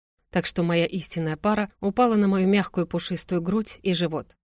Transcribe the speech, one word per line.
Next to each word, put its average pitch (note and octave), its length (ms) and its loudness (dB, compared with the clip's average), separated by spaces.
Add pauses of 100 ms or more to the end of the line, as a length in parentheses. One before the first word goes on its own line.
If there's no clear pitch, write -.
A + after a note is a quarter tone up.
(320)
Так F3 140 0
что - 180 0
моя E3+ 220 2
истинная D#3+ 520 -4
пара G#3 340 0 (100)
упала A3+ 340 2
на G3+ 120 4
мою F#3+ 200 2
мягкую F#3+ 400 2
пушистую F3 540 -4
грудь G3+ 400 -4
и F#3+ 120 0
живот. D#3+ 420 -4 (200)